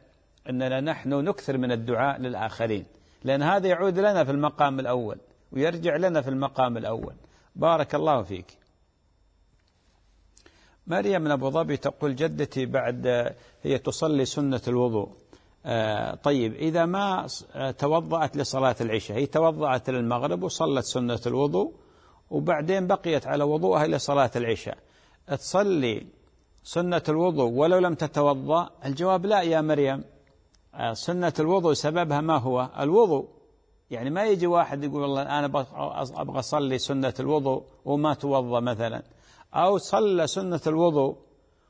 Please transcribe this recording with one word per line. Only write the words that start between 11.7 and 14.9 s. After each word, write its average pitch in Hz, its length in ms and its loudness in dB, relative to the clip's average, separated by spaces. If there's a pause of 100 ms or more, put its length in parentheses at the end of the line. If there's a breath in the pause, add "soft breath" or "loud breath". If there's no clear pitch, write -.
تقول 139 400 -4
"جدتي 147 500 -2
بعد، 123 680 0 (280 loud breath)
هي 139 160 0
تصلي 143 460 0
سنة 135 440 -2
الوضوء". 120 400 0 (580 soft breath)